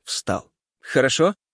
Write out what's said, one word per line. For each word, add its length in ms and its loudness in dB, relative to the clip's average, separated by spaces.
встал. 460 -6
"Хорошо, 540 2